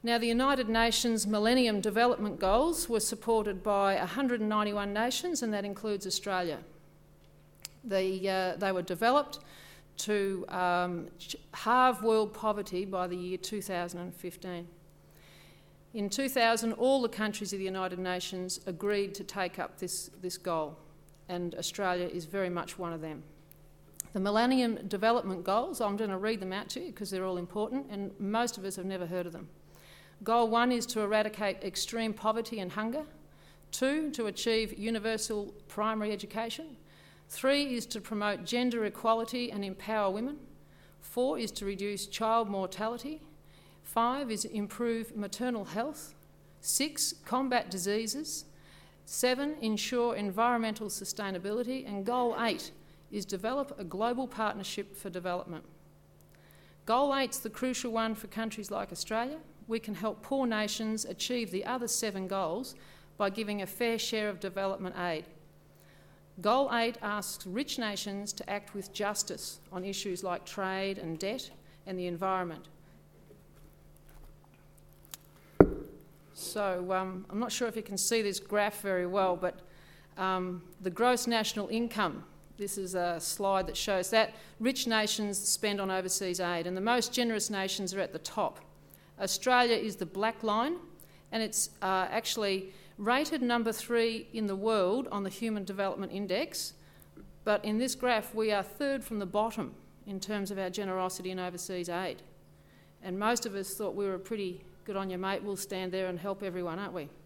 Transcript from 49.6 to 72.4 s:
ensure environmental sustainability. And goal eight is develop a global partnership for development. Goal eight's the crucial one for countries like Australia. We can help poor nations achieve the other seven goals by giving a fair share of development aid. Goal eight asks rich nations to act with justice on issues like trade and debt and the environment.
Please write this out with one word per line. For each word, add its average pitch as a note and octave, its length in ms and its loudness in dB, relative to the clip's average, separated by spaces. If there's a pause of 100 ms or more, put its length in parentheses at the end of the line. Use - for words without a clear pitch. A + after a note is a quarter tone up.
ensure A#3 560 2
environmental A3 720 2
sustainability. G3+ 1000 -4
And G3+ 200 -4
goal A#3+ 340 2
eight A3 300 0 (420)
is G3+ 140 -4
develop B3+ 520 -2
a G3+ 60 -6
global A#3 420 0
partnership G3+ 720 -4
for G3 140 -8
development. F3 540 -4 (1200)
Goal C4+ 280 6
eight's C4+ 240 0
the A3 120 -6
crucial B3 420 -2
one A3 220 0
for G#3+ 140 -12
countries G#3+ 420 -6
like G3 200 -2
Australia. A#3 480 -4 (280)
We A3+ 140 -2
can G#3+ 140 -6
help G#3+ 280 -4
poor C4+ 240 0
nations A3 600 0
achieve A3+ 440 -2
the F#3 140 -2
other A#3+ 240 -2
seven F#3+ 400 -2
goals G3 460 -2 (420)
by G3 140 2
giving G#3 320 -2
a F#3 40 -4
fair A3+ 320 0
share G#3+ 300 0
of G3 100 -4
development G3 600 -2
aid. F3 260 -2 (1160)
Goal B3+ 320 6
eight A#3 260 2
asks G#3 460 -4
rich A3+ 320 -4
nations G#3 560 -4
to - 160 -8
act G3+ 240 -6
with G3 180 -8
justice - 680 -4 (120)
on F3+ 100 -4
issues F#3+ 400 -4
like F3+ 220 -2
trade F#3+ 540 -2
and E3 200 -4
debt G#3+ 300 -4 (380)
and F#3 120 -6
the F3+ 100 -2
environment. F3 580 -2 (3750)